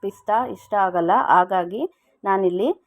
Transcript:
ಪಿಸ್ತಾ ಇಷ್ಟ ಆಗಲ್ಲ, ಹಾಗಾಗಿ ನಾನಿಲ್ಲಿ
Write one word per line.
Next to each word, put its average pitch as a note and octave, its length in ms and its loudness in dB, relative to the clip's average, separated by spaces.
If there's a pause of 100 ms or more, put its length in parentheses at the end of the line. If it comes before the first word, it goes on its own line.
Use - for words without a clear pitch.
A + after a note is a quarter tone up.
ಪಿಸ್ತಾ G#3 360 -4 (160)
ಇಷ್ಟ - 180 -12 (120)
ಆಗಲ್ಲ, F3+ 260 0 (220)
ಹಾಗಾಗಿ F#3 500 0 (400)
ನಾನಿಲ್ಲಿ G3 460 0 (180)